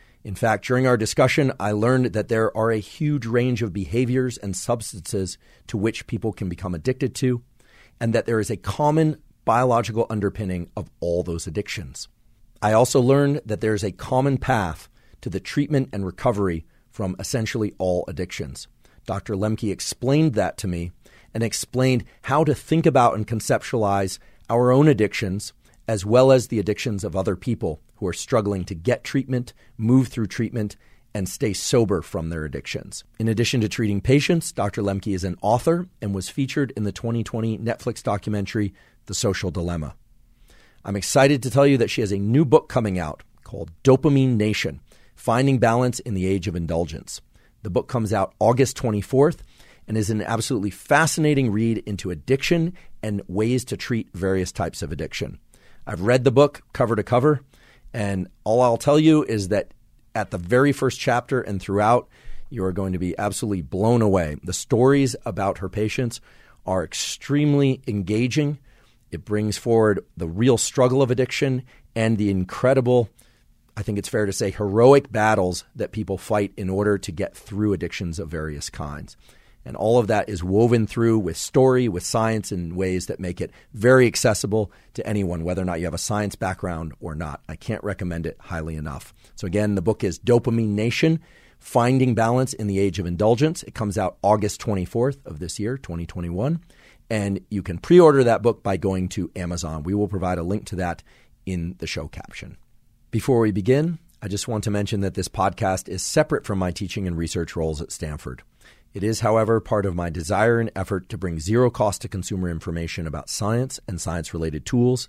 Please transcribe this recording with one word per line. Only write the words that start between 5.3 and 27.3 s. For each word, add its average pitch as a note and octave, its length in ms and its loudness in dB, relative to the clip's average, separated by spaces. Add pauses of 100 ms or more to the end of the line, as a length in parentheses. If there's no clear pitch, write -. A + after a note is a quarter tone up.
to - 100 -8
which A2 300 -2
people A2 260 -4
can G2+ 160 -8
become F2+ 280 -6
addicted B2+ 400 -2
to, B2+ 260 0 (580)
and A2+ 140 -2
that A2+ 140 0
there A#2 120 0
is G#2 120 -2
a G2+ 60 -4
common D3+ 600 0 (260)
biological A#2 640 2
underpinning G2+ 680 -4
of G2 220 -10
all F2 240 0
those E2+ 240 -6
addictions. D#2+ 640 -8 (520)
I G#2+ 120 2
also B2 280 4
learned C#3+ 420 4
that G#2+ 180 -6
there A2 120 2
is G#2 100 -2
a G2+ 80 -4
common C3 460 0
path G2+ 500 -2 (340)
to G2+ 100 -8
the F#2 80 -6
treatment C#3+ 520 -2
and G2 140 -6
recovery F#2+ 600 -2 (240)
from F#2+ 280 -6
essentially A2 580 -4
all F2+ 300 0
addictions. D2+ 640 -10 (360)
Doctor G2 280 -6
Lemke G#2+ 360 -2
explained C3+ 680 0
that F#2+ 240 0
to - 60 -6
me F2 280 -4 (400)
and A2+ 100 -2
explained B2+ 640 0 (160)
how C#3+ 240 2
to C3+ 100 2
think - 300 0
about C3 300 6
and G#2 120 -4
conceptualize G#2 880 0 (320)
our B2 220 4
own C#3+ 160 8
addictions, G#2 640 2 (380)
as G2+ 160 -2
well B2+ 260 6
as B2+ 160 6
the A#2 100 -2
addictions G2+ 460 -2
of F2+ 100 -6
other F#2+ 220 0